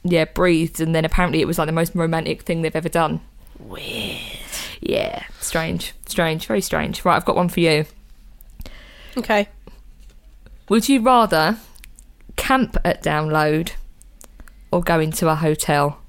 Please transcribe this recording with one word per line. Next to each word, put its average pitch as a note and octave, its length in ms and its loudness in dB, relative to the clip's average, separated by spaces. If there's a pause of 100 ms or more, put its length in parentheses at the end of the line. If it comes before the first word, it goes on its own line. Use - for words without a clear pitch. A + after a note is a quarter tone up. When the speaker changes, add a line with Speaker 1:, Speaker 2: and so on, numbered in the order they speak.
Speaker 1:
yeah, G3 220 2
breathed, E3 540 0
and E3 140 0
then D#3+ 100 2
apparently D#3+ 360 2
it - 60 2
was, E3+ 120 -2
like, D#3 80 0
the D#3+ 60 -4
most E3+ 240 0
romantic E3 460 -2
thing E3 200 -2
they've D#3 140 -2
ever E3 120 -4
done. D#3+ 320 0 (380)
Speaker 2:
Weird. - 600 -10 (640)
Speaker 1:
Yeah, - 420 -2 (160)
strange, E3+ 540 -4 (120)
strange, D#3+ 400 -2
very G3+ 140 0
strange. D3+ 420 -4
Right, F3 140 4
I've - 80 0
got - 100 0
one F3 140 2
for F3 120 -2
you. D#3 260 2 (1300)
Speaker 2:
Okay. G#3+ 320 0 (1200)
Speaker 1:
Would G#3+ 220 4
you C4+ 100 6
rather A3 560 4 (800)
camp - 480 0
at - 180 0
Download D#3 680 0 (1000)
or F3 120 2
go E3 180 2
into D#3+ 300 0
a D#3 60 2
hotel? D3+ 720 0